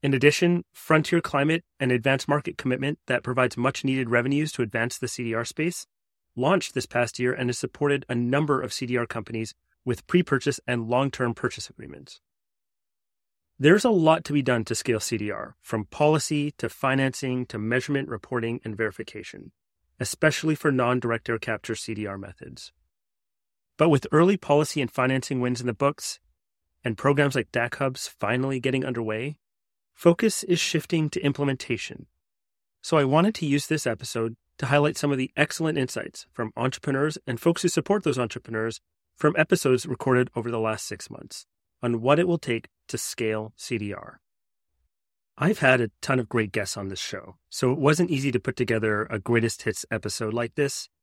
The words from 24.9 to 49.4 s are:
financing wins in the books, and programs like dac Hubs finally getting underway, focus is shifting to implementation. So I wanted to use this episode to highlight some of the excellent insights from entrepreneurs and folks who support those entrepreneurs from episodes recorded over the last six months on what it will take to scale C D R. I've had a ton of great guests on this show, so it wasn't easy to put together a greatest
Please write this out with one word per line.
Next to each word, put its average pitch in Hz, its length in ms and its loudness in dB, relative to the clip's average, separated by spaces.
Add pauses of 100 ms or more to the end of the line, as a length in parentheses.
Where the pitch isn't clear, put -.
financing 131 480 0
wins 123 220 -2
in 123 60 -2
the 120 60 -2
books, - 460 -2 (640)
and 113 140 -2
programs 139 380 2
like 120 180 -2
dac 120 240 0
Hubs 135 320 -4
finally 127 500 -2
getting 135 240 0
underway, 120 540 -4 (580)
focus - 500 4
is 175 140 2
shifting 156 480 0
to 180 140 -4
implementation. - 840 -2 (760)
So - 160 2
I 143 60 6
wanted 165 320 4
to 165 100 -4
use 143 220 0
this 156 180 -2
episode 113 500 -4 (220)
to - 80 -4
highlight 147 320 2
some 147 140 0
of 135 80 0
the 127 180 -2
excellent 151 400 0
insights - 560 -6
from 110 240 -6
entrepreneurs 135 720 -2
and 120 120 -4
folks 170 220 2
who 180 60 2
support 196 360 0
those 139 140 0
entrepreneurs 113 640 -4 (340)
from 151 220 2
episodes 151 480 2
recorded 127 500 2
over 117 140 -4
the 117 100 -4
last 110 280 -4
six - 240 -12
months - 340 -16 (380)
on 117 180 0
what 135 160 4
it 180 100 2
will 170 120 0
take 113 300 -6 (180)
to 117 100 -8
scale 110 580 -4
C - 220 -6
D 101 160 -6
R. - 260 -16 (1160)
I've 185 220 2
had 131 200 4
a 110 120 0 (100)
ton 131 160 0
of 117 100 -2
great 110 240 0
guests 101 240 -4
on 101 120 -6
this 95 120 -8
show, - 380 -12 (120)
so 127 220 0
it 139 60 0
wasn't 151 320 2
easy 139 220 0
to 123 80 2
put - 160 -4
together 110 560 0
a 110 80 -4
greatest 113 420 2